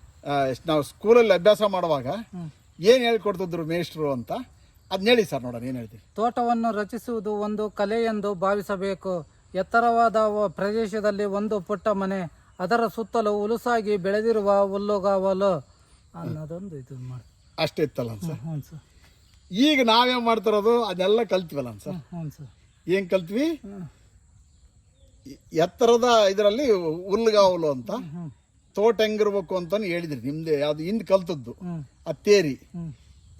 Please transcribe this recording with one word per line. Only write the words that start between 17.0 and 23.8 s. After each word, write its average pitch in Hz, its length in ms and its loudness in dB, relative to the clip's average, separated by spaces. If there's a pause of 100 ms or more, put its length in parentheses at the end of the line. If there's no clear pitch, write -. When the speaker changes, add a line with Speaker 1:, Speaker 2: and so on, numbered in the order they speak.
Speaker 1:
ಅಷ್ಟೇ 160 240 -4
ಇತ್ತಲ್ಲ 123 320 -4
ಸರ್? 135 260 -10
Speaker 2:
ಹ್ಮ್, 160 120 -10
ಹ್ಞೂ 147 80 -8
ಸರ್. 151 200 -16 (720)
Speaker 1:
ಈಗ 269 320 4
ನಾವೇನ್ 240 420 4
ಮಾಡ್ತಿರೋದು 220 580 2
ಅದನ್ನೆಲ್ಲ 190 380 0
ಕಲ್ತೀವಲ್ಲ 147 560 -4
ಸರ್? 190 160 -10
Speaker 2:
ಹ್ಮ್, 170 260 -12
ಹ್ಞೂ 151 100 -10
ಸರ್. 139 160 -18 (420)
Speaker 1:
ಏನ್ 185 220 0
ಕಲ್ತ್ವಿ? 202 440 0
Speaker 2:
ಹ್ಮ್. 196 340 -14 (1600)